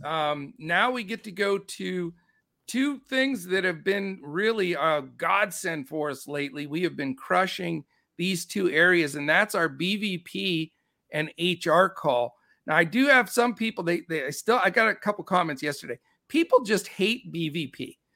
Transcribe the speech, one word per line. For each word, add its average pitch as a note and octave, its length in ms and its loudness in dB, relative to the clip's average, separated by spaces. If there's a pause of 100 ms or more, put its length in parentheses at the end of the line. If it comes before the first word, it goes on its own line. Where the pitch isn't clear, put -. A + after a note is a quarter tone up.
Um, D3 540 -2
now F3+ 340 2
we B3 100 -4
get G3+ 220 -8
to G3+ 80 -14
go G3+ 260 0
to F3+ 560 -6 (540)
two C4+ 320 -2
things C4 460 0
that F#3 180 2
have E3 180 -2
been G3 400 -2
really F#3 520 0
a D3+ 280 2 (140)
godsend E3+ 720 -2
for D3+ 220 -2
us C3+ 180 -10
lately. C#3+ 400 -6
We D#3+ 140 -2
have E3 140 0
been C3+ 200 -4
crushing F3+ 680 0 (340)
these F3+ 280 -2
two G3 240 0
areas, E3 460 4
and D3 120 -4
that's F#3+ 280 2
our E3 120 2
B E3 280 -2
V G3 220 -4
P F3 540 -4 (400)
and D#3 260 -4
H F3 280 -2
R F3 220 4
call. B2 480 -2 (320)
Now, D#3 80 2
I E3+ 80 6
do A3 220 4
have B3+ 240 6
some A#3+ 240 2
people, A3+ 280 -4
they, E3+ 260 0
they, D#3 180 -4
I D3 40 -4
still, A3 320 0
I F#3+ 80 4
got A3 180 4
a G3 60 0
couple G3+ 300 -4
comments E3 380 0
yesterday. C#3+ 360 -6 (300)
People E4 340 4
just G3+ 240 0
hate G3+ 460 -2
B D#3+ 160 -4
V D3 200 -4
P. - 300 -12 (180)